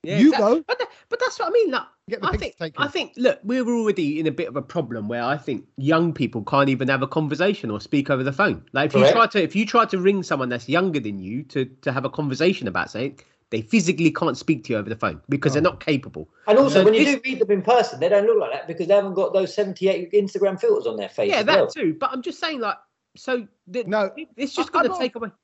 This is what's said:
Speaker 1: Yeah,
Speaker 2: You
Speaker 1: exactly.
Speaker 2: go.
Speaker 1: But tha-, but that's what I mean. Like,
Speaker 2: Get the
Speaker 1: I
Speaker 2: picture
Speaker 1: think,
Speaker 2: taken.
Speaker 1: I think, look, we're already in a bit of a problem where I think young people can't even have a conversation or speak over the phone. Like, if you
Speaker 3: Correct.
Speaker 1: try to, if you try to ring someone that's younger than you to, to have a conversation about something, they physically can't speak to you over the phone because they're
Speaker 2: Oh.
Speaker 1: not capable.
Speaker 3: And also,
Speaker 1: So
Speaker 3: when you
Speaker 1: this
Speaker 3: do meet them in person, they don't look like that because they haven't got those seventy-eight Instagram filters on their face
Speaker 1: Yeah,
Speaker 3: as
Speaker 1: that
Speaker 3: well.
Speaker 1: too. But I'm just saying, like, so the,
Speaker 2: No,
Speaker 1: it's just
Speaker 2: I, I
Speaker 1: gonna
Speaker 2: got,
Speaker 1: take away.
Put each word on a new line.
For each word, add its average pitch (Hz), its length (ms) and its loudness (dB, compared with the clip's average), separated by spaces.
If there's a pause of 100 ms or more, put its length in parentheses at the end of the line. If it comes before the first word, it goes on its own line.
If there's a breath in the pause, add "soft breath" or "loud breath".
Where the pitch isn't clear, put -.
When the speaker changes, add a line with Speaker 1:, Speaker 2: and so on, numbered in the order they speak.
Speaker 1:
Yeah, 170 160 0
Speaker 2:
You 277 80 10
Speaker 1:
exactly. 233 320 4
Speaker 2:
go. - 80 -16
Speaker 1:
But 494 100 -2
tha-, 494 80 -4 (220 soft breath)
but 466 100 -6
that's 494 220 -2
what 349 80 -2
I - 20 -4
mean. 427 220 2
Like, 233 100 -4 (260)
Speaker 2:
Get 202 120 -8
the 202 80 -2
Speaker 1:
I - 20 0
Speaker 2:
picture - 140 -2
Speaker 1:
think, 226 140 -10
Speaker 2:
taken. 165 260 -6
Speaker 1:
I - 20 -2
think, 339 300 -6
look, 240 260 2
we're 240 260 -2
already 190 520 0
in 156 80 0
a - 20 2
bit 127 160 -6
of 117 80 -12
a 135 80 -4
problem 113 460 -6
where 120 160 -4
I 139 120 0
think 135 280 -8 (120)
young 165 360 2
people 113 320 -4
can't 139 240 2
even 131 180 0
have 135 160 0
a 135 60 -2
conversation 156 640 -2
or 104 80 -6
speak 139 280 -2
over 131 140 0
the 135 100 -2
phone. 135 300 0 (100)
Like, 143 180 0
if - 40 -8
you 135 60 6
Speaker 3:
Correct. 151 160 8
Speaker 1:
try 226 100 6
to, 202 160 0
if 160 140 -2
you 214 100 2
try 226 200 4
to 196 120 -4
ring 190 240 4
someone 135 260 -2
that's 120 200 -6
younger 165 320 0
than 104 180 -6
you 104 260 -8
to, 131 200 -4
to 135 260 -6
have 135 140 -4
a 131 60 -4
conversation 147 580 -2
about 90 240 -6
something, 135 260 -8 (320)
they 113 120 -2
physically 165 500 2
can't 151 240 -2
speak 147 280 -2
to 117 100 -4
you 107 40 -2
over 101 100 -6
the 110 60 -6
phone 90 340 -4
because 139 260 0
they're 147 80 2
Speaker 2:
Oh. 175 80 4
Speaker 1:
not - 100 -16
capable. 131 480 -4 (180 soft breath)
Speaker 3:
And 214 100 6
also, 277 240 6
Speaker 1:
So 190 40 6
Speaker 3:
when 214 100 2
you 285 100 4
Speaker 1:
this 285 120 2
Speaker 3:
do - 80 -10
meet 262 160 -6
them 196 100 0
in 196 120 2
person, 226 360 2
they 160 100 0
don't 202 180 4
look 226 120 4
like 123 140 -2
that 139 160 -8
because 170 180 -6
they 196 80 4
haven't 196 200 2
got 185 180 -2
those 185 200 0
seventy-eight 190 600 -2
Instagram 196 480 0
filters 220 260 0
on 220 100 -4
their 202 120 -8
face - 240 -2
Speaker 1:
Yeah, 269 60 2
Speaker 3:
as 214 80 0
Speaker 1:
that 277 120 4
Speaker 3:
well. - 80 4
Speaker 1:
too. 254 320 -4
But 277 140 -4
I'm 254 100 -8
just - 160 -10
saying, 311 220 -6
like, 208 160 -4 (400)
so 254 280 -6 (220)
the, 214 180 -6
Speaker 2:
No, 202 280 -2 (240)
Speaker 1:
it's 277 180 -6
just - 180 -4
Speaker 2:
I, 311 60 0
I 339 40 4
Speaker 1:
gonna - 80 2
Speaker 2:
got, 359 100 -6
Speaker 1:
take 247 160 -4
away. 220 140 -10 (140)